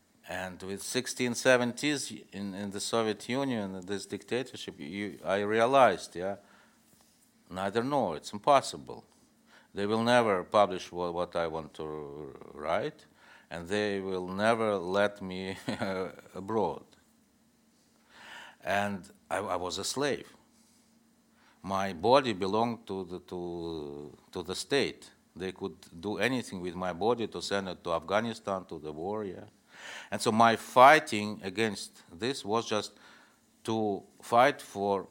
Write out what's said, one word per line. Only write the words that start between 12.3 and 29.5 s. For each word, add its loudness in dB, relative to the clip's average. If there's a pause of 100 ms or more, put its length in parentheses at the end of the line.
write, -2 (460)
and -8
they 0
will -4
never 2
let 0
me -6 (380)
<laughs> -8
abroad. -2 (1800)
And 0 (220)
I, 0
I -2
was -4
a -6
slave. -2 (1400)
My -2
body 4
belonged 0
to -6
the, -10
to, -8 (200)
to -6
the -8
state. -2 (260)
They -6
could -8 (220)
do -4
anything -2
with -6
my -4
body 0
to -10
send -2
it -10
to -2
Afghanistan, -2
to -12
the -10
war, -6
yeah. -10 (640)